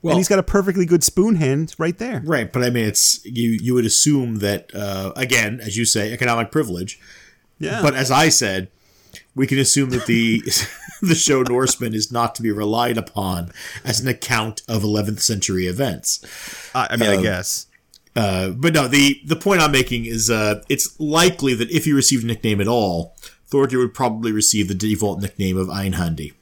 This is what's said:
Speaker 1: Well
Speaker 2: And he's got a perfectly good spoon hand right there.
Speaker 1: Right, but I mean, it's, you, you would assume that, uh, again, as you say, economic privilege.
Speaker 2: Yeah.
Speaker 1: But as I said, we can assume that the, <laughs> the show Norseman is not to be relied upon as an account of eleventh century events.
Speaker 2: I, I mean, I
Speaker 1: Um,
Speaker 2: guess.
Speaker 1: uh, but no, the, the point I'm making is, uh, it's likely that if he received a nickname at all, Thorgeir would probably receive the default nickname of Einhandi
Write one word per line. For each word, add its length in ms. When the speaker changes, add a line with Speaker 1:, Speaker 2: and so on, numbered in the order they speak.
Speaker 1:
Well 120
Speaker 2:
And 60
he's 80
got 120
a 40
perfectly 420
good 180
spoon 320
hand 420
right 200
there. 260
Speaker 1:
Right, 300
but 100
I 60
mean, 160
it's, 400
you, 260
you 220
would 120
assume 540
that, 360
uh, 400
again, 440
as 160
you 100
say, 280
economic 380
privilege. 480
Speaker 2:
Yeah. 220
Speaker 1:
But 140
as 160
I 180
said, 400
we 120
can 100
assume 320
that 160
the, 360
<laughs> 280
the 140
show 260
Norseman 540
is 160
not 240
to 80
be 80
relied 460
upon 540
as 160
an 80
account 600
of 160
eleventh 380
century 440
events. 580
Speaker 2:
I, 160
I 60
mean, 120
I 60
Speaker 1:
Um, 80
Speaker 2:
guess. 420
Speaker 1:
uh, 360
but 220
no, 140
the, 380
the 100
point 260
I'm 100
making 340
is, 240
uh, 400
it's 300
likely 560
that 160
if 140
he 80
received 300
a 40
nickname 340
at 60
all, 480
Thorgeir 300
would 160
probably 360
receive 360
the 80
default 460
nickname 360
of 120
Einhandi 720